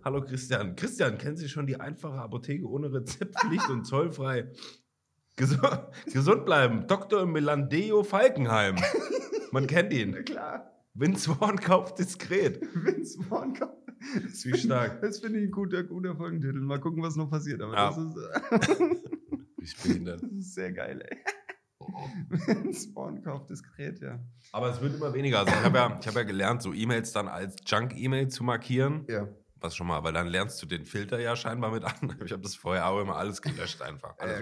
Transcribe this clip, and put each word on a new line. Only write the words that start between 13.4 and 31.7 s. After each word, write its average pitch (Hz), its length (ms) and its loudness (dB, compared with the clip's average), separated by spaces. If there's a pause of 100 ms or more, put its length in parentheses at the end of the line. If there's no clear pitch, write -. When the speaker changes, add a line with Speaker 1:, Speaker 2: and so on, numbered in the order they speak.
Speaker 2:
kauft“. - 240 -6 (680)
Speaker 1:
Wie 127 140 0
stark. - 440 2
Speaker 2:
Das 208 180 -2
finde 220 200 -2
ich 202 100 0
ein - 20 -6
guter, 180 320 -2
guter 180 320 -6
Folgentitel. 151 460 -4
Mal 139 180 -2
gucken, 160 240 -2
was 165 120 -2
noch 156 140 -2
passiert. 147 320 -4
Aber 107 140 -4
Speaker 1:
Ja. 101 140 6
Speaker 2:
das 127 80 -4
ist, 294 1040 2
<laughs> - 0 - (600)
Speaker 1:
Ich - 160 -12
bin 87 280 2
Speaker 2:
das 85 180 -6
ist - 320 -8
sehr 92 160 -4
geil, - 360 -6
ey. - 100 -10 (640)
<laughs> 160 480 -8
„Vince - 640 0
Vaughn - 280 -8
kauft 139 300 -8
diskret“, - 500 -12
ja. 123 180 -8 (340)
Speaker 1:
Aber 120 160 0
es 123 120 -4
wird 139 140 0
immer 147 180 -2
weniger. 139 260 4
Also 196 140 6
ich - 100 4
hab 123 120 6
ja, 120 260 6
ich - 60 -6
hab 107 80 -2
ja 120 80 2
gelernt, 101 380 2
so 92 120 -4
E-Mails 113 400 0
dann 104 140 0
als 95 280 -6 (100)
Junk-E-Mail 127 640 0
zu 123 140 -6
markieren. 127 640 0
Speaker 2:
Ja. 104 200 -2 (280)
Speaker 1:
Was 85 200 -8
schon 87 120 -6
mal, 78 160 0
weil 82 100 0
dann 87 140 0
lernst 92 340 -2
du - 40 -12
den 80 200 -6
Filter 104 340 -4
ja 120 160 -2
scheinbar 117 360 -4